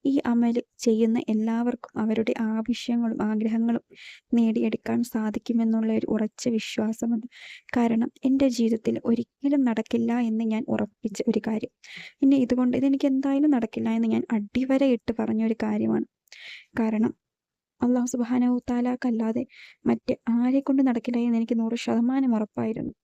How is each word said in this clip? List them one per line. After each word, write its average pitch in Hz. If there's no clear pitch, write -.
ഈ 277
അമൽ 233
ചെയ്യുന്ന 226
എല്ലാവർക്കും 226
അവരുടെ 220
ആവശ്യങ്ങളും 220
ആഗ്രഹങ്ങളും 226
നേടിയെടുക്കാൻ 233
സാധിക്കുമെന്നുള്ള 220
ഒരു 220
ഉറച്ച 214
വിശ്വാസമുണ്ട്. 226
കാരണം 233
എൻ്റെ 269
ജീവിതത്തിൽ 226
ഒരിക്കലും 269
നടക്കില്ല 226
എന്ന് 226
ഞാൻ 220
ഉറപ്പിച്ച 214
ഒരു 220
കാര്യം. 220
ഇനി 277
ഇതുകൊണ്ട് 247
ഇതെനിക്ക് 277
എന്തായാലും 277
നടക്കില്ല 226
എന്ന് 226
ഞാൻ 226
അടിവരയിട്ട് 254
പറഞ്ഞൊരു 220
കാര്യമാണ്. 220
കാരണം 220
അല്ലാഹു 247
സുബ്ഹാനഹു 247
വ 247
തആലക്കല്ലാതെ 247
മറ്റ് 233
ആരെക്കൊണ്ട് 262
നടക്കില്ല 240
എന്ന് 233
എനിക്ക് 226
നൂറ് 226
ശതമാനം 240
ഉറപ്പായിരുന്നു. 226